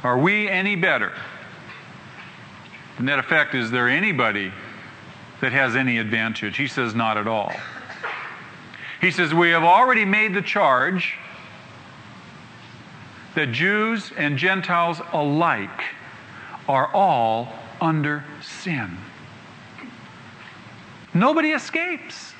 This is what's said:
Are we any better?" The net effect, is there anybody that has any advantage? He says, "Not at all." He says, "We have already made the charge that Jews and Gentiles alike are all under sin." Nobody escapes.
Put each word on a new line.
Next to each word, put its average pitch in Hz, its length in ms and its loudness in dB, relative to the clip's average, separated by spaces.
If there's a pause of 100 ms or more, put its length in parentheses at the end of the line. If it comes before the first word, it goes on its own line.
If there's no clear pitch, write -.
Are 123 140 4
we 202 300 4
any 190 280 0
better?" 151 360 2 (1900)
The 117 60 -4
net 139 140 2
effect, 147 380 2
is 117 160 0
there 123 180 4
anybody 123 640 2 (880)
that 135 100 0
has 131 240 2
any 127 220 2
advantage? 110 580 -2
He 143 120 -2
says, 120 260 -2
"Not 113 240 2
at 104 100 -2
all." 107 240 0 (1500)
He 180 80 4
says, 165 240 2
"We 170 160 6
have 170 140 4
already 220 420 8
made 208 300 2
the 202 80 0
charge 165 760 2 (2250)
that 151 180 0
Jews 208 640 0
and 147 220 0
Gentiles 170 640 2 (100)
alike 147 840 0 (760)
are 135 240 2
all 127 640 2 (240)
under 147 420 0 (160)
sin." 110 600 -8 (2000)
Nobody 302 400 4
escapes. - 880 -4